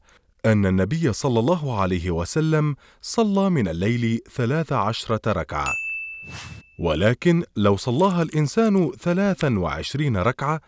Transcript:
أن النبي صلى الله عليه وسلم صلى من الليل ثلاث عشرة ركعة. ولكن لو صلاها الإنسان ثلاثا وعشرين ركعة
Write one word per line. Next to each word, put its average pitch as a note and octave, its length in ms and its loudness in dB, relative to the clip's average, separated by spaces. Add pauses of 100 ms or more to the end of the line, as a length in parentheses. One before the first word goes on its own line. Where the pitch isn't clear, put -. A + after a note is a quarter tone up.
(460)
أن G#2+ 200 4
النبي G#2 480 2
صلى A#2+ 260 0
الله C3+ 420 0
عليه F2+ 300 0
وسلم D3+ 640 0 (260)
صلى G3 480 0
من C3 180 2
الليل A2+ 540 0 (140)
ثلاث C#3+ 380 -2
عشرة A2 480 -2 (100)
ركعة. D#2 420 -4 (1040)
ولكن G#2+ 640 2 (120)
لو G2+ 220 4
صلاها F3 440 2
الإنسان E3+ 760 2
ثلاثا F3 600 0
وعشرين F#2 580 -2
ركعة C3+ 500 0